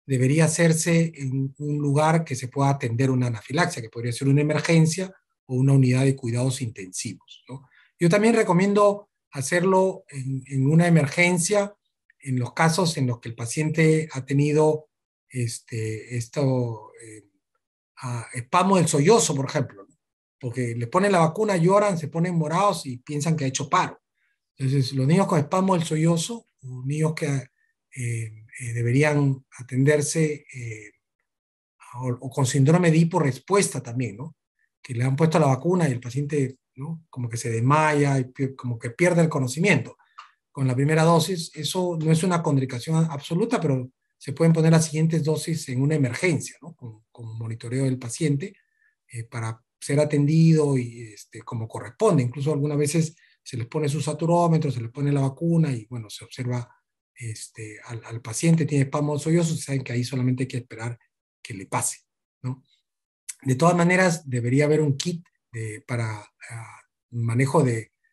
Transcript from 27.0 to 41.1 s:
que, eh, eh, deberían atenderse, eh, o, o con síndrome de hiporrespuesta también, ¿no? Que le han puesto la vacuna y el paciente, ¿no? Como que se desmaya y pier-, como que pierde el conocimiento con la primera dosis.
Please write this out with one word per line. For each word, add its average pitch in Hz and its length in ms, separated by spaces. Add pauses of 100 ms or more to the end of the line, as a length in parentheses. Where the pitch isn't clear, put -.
que, 156 120
eh, 139 220 (460)
eh, 113 800
deberían 135 680 (120)
atenderse, 147 960
eh, 113 380 (1040)
o, 127 140
o 123 220
con 139 140
síndrome 160 460
de 160 60
hiporrespuesta 170 840
también, 117 360
¿no? 151 180 (480)
Que 127 120
le 120 100
han 135 100
puesto 165 240
la 156 80
vacuna 160 420
y 131 40
el 117 80
paciente, 139 580 (160)
¿no? 160 340
Como 123 200
que 117 80
se 117 120
desmaya 143 720
y 127 60
pier-, 131 320
como 120 240
que 120 100
pierde 170 320
el 156 60
conocimiento 139 680 (540)
con 135 160
la 127 80
primera 151 300
dosis. 165 500